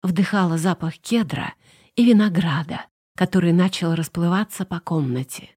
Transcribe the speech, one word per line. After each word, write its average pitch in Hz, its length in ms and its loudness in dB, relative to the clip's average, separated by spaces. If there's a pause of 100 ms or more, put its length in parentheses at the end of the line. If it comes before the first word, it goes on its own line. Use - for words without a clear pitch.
Вдыхала 180 560 0
запах 165 400 -4
кедра 185 560 -4 (400)
и 240 100 4
винограда, 165 840 2 (300)
который 180 360 2
начал 175 420 2
расплываться 175 720 -2
по 170 140 -8
комнате. 135 760 -4